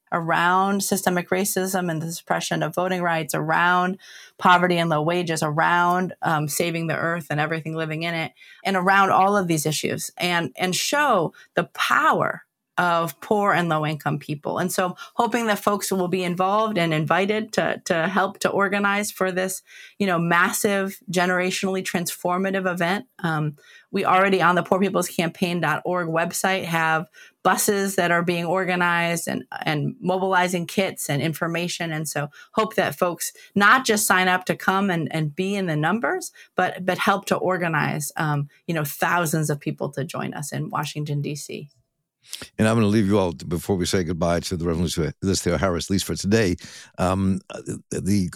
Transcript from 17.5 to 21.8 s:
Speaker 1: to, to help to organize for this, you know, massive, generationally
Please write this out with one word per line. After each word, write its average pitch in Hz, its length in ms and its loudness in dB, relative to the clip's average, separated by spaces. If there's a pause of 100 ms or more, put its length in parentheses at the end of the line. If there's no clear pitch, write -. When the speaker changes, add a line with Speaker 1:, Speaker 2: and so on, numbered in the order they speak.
Speaker 1:
to, - 320 0
to 165 220 0
help 196 320 0
to 185 100 0
organize 202 640 0
for 185 200 -2
this, 185 300 -4 (380)
you 202 80 0
know, 180 100 2
massive, 190 800 2 (140)
generationally 185 720 0